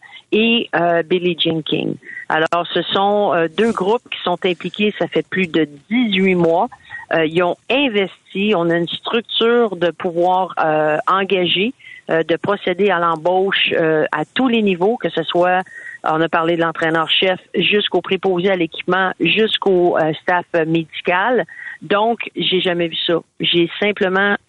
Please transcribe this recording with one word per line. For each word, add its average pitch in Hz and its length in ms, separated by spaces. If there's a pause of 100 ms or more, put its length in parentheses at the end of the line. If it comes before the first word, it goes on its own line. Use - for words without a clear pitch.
(320)
et, 226 420
euh, 170 300
Billie 175 340
Jean 165 240
King. - 340 (340)
Alors, 165 440
ce 175 80 (120)
sont, 202 400
euh, 165 160
deux 214 240
groupes 208 360
qui - 140
sont 180 220
impliqués, 185 520
ça 170 100
fait 156 200
plus 185 200
de 160 200 (220)
dix-huit 190 460
mois. 175 340 (440)
Euh, 160 120
ils 165 180
ont 175 140 (120)
investi, 208 880
on 170 140
a 165 80
une 170 100
structure 233 880
de 170 160
pouvoir, 180 720
euh, 156 340 (100)
engager, 185 680 (360)
euh, 165 140
de 160 120
procéder 196 540
à 175 100
l'embauche, 175 720
euh, 160 400
à 151 140
tous 262 240
les 233 120
niveaux, 196 360
que 170 120
ce 165 140
soit, 180 380 (420)
on 156 160
a 165 80
parlé 165 300
de 165 40
l'entraîneur-chef, 165 800 (160)
jusqu'au 196 460
préposé 185 480
à 190 60
l'équipement, 180 640
jusqu'au, 180 760
euh, 156 140 (100)
staff 180 240 (220)
médical. 175 800 (360)
Donc, 208 380 (160)
j'ai 180 240
jamais 175 280
vu 160 100 (100)
ça. 175 80 (240)
J'ai 170 300 (100)
simplement 202 560 (140)